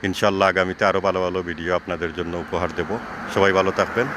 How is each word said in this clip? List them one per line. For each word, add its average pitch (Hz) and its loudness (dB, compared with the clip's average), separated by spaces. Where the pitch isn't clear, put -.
ইনশাআল্লাহ 98 4
আগামীতে 92 0
আরও 95 2
ভালো 92 2
ভালো 92 -2
ভিডিও 82 -4
আপনাদের 85 -4
জন্য 85 -4
উপহার 87 -2
দেব। 80 -4
সবাই 98 4
ভালো 95 2
থাকবেন। 113 0